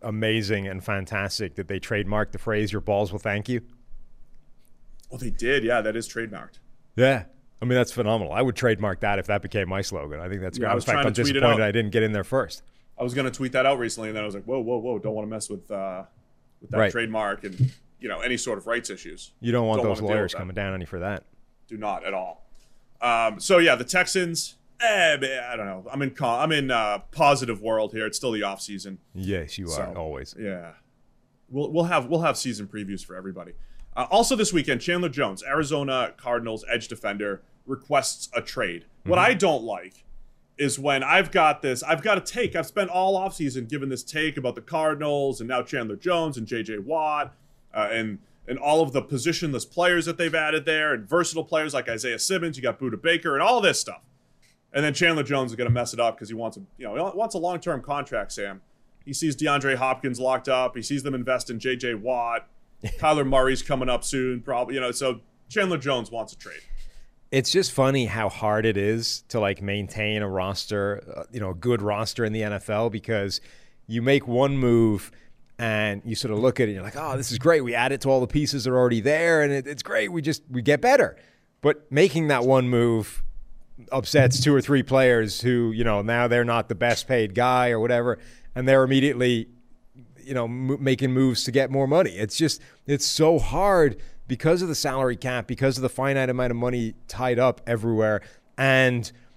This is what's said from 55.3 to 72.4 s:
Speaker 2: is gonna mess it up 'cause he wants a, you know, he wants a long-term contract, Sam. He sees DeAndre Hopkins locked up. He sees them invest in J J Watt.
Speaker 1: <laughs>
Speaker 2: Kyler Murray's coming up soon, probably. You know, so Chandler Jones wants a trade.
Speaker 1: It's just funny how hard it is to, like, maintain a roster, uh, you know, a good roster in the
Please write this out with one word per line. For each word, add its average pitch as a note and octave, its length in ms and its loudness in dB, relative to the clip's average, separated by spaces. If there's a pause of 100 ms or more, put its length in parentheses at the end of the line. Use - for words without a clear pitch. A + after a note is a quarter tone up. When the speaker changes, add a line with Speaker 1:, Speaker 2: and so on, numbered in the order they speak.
Speaker 2:
is A2 40 -10
gonna A#2+ 140 -2
mess A#2+ 240 0
it A2+ 60 -4
up A#2 180 2
'cause G#2 100 -14
he A2+ 60 -10
wants A2+ 240 -8
a, - 20 -18 (180)
you B2 80 -14
know, G#2 80 -10 (160)
he E3+ 60 -10
wants A3 180 -4
a F#3+ 40 -4
long-term E3+ 440 -4
contract, C3 500 -6
Sam. G2 280 -8 (440)
He C#3 100 -10
sees D3+ 220 -2
DeAndre C#3 400 0
Hopkins C3 440 -2
locked B2+ 280 0
up. B2+ 280 0
He A#2 60 -10
sees C#3 200 -4
them C3+ 120 -4
invest B2 340 -2
in A#2 100 -8
J B2+ 180 -2
J B2 180 -4
Watt. A#2 520 -4 (220)
Speaker 1:
<laughs> - 160 -20
Speaker 2:
Kyler D3+ 420 2
Murray's C3 360 2
coming B2+ 260 -2
up B2 160 0
soon, B2+ 380 -4
probably. B2+ 320 -4
You C3+ 60 -2
know, B2+ 120 -2
so B2+ 280 -2 (280)
Chandler F#3 300 0
Jones B2 320 -2
wants A2+ 220 -8
a - 60 -20
trade. D#2 220 -16 (720)
Speaker 1:
It's C3 180 2
just F#3 220 2
funny C3+ 340 2
how G#2 220 -2
hard G#2+ 360 0
it A2 120 4
is A2 520 -2
to, A#2 120 -2
like, G2 200 0
maintain G#2 640 -2
a G2+ 60 -2
roster, G2 760 -2 (140)
uh, - 160 -10
you - 80 -8
know, F#2+ 100 -4
a F2+ 40 -4
good G#2+ 280 0
roster G#2 420 -2
in G#2+ 80 -2
the A2 120 -2